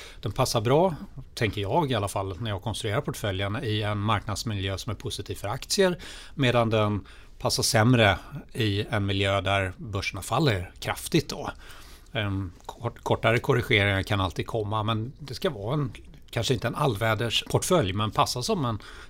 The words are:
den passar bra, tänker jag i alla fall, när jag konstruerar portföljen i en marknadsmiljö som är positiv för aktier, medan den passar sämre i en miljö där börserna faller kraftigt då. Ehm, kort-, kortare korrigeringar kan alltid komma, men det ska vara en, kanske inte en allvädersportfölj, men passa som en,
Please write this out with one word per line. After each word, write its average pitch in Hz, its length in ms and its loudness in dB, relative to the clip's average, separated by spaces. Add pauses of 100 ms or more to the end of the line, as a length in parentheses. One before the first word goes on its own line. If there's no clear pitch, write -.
(220)
den 110 100 -4
passar 123 300 2
bra, 151 340 4 (380)
tänker 104 280 -2
jag 131 300 0
i 123 40 2
alla 101 120 0
fall, 98 340 -4
när 113 100 -4
jag 95 100 -4
konstruerar 110 400 -2
portföljen 101 640 -2
i 107 180 0
en 104 160 -2
marknadsmiljö 101 800 -2
som - 140 -6
är 95 40 -4
positiv 101 400 -8
för - 120 -8
aktier, 180 500 0 (360)
medan 120 360 4
den 104 360 2 (340)
passar 120 240 0
sämre 110 540 6 (360)
i 107 360 0
en 104 160 0
miljö 98 360 2
där 95 360 0
börserna 101 440 -6
faller 113 580 0
kraftigt - 500 -2
då. - 200 -6 (640)
Ehm, 98 380 -2 (140)
kort-, - 380 -10
kortare 117 360 4
korrigeringar 101 640 2
kan 101 180 0
alltid - 260 -2
komma, 107 360 -2
men 110 360 -2
det 135 140 -12
ska 185 160 -2
vara 110 240 -4
en, 143 180 -2 (380)
kanske 120 240 0
inte 117 140 -2
en - 80 -2
allvädersportfölj, 113 1160 2
men 107 180 0
passa 123 300 0
som 175 240 0
en, 113 140 -2 (300)